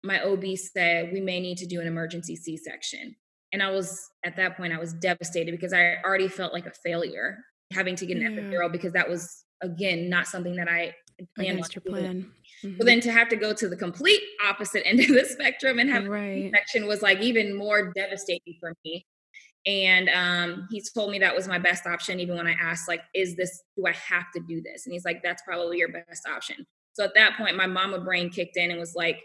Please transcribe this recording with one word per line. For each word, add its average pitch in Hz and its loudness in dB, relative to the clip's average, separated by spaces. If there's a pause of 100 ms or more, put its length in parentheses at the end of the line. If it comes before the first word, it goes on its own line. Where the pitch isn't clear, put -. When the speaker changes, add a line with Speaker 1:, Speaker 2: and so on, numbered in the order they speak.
Speaker 1:
my 190 0
O 196 2
B 185 -4
said, 170 0
"We 190 -2
may 185 -2
need 180 -4
to 185 -10
do 175 -4
an 165 -4
emergency 165 -4
C-section." - -10 (380)
And 196 -2
I 196 0
was, 180 -2 (240)
at 175 -8
that 185 0
point, 175 -4
I 160 -4
was 165 -6
devastated 170 -2
because 175 -4
I 175 6
already 190 2
felt 185 -4
like 175 -4
a - -12
failure 170 -4 (340)
having 185 0
to 185 -6
get 180 -2
an 226 -2
Speaker 2:
Yeah. 220 -2
Speaker 1:
epidural 185 -2
because 175 -4
that 180 2
was, 170 -6 (160)
again, 180 -2
not 180 2
something 180 -6
that 170 -4
I 170 0 (240)
had 180 -18
planned 190 -4
on 185 -2
Speaker 2:
Against 175 -6
your 185 -12
Speaker 1:
doing. 190 -6
Speaker 2:
plan. 185 -6 (300)
Speaker 1:
But 196 -10
Speaker 2:
Mm-hmm. 196 0
Speaker 1:
then 240 8
to 233 -2
have 226 6
to 226 2
go 208 0
to 208 -2
the 175 -4
complete 311 2 (240)
opposite 202 0
<laughs> 185 4
end 240 8
of - 6
the 269 8
spectrum 262 0
and 254 4
have 240 2
a 202 -6
Speaker 2:
Right. 196 -4
Speaker 1:
C-section 208 2
was, 208 0
like, 196 6
even 214 2
more 208 2
devastating 190 -6
for 170 -8 (100)
me. 165 -10 (600)
And, 185 6
um, 175 0
he 208 -6 (120)
told 208 -2
me 202 -4
that 185 6
was 185 0
my 180 0
best 175 2
option 175 -4
even 175 -2
when 170 -2
I 165 2
asked, 165 -2
like, 170 -4 (120)
"Is 185 0
this, 180 -4 (140)
do 185 0
I 170 2
have 175 -2
to 175 -6
do 165 -8
this?" - -14
And 175 -10
he's 175 -8
like, 175 -4
"That's 175 -4
probably 175 -4
your 165 2
best 170 -14
option." - -8 (280)
So 208 0
at 190 -2
that 214 8
point, 190 0
my 190 2
mama 185 0
brain 180 0
kicked 180 -4
in 175 2
and 170 -4
was 170 -10
like 170 0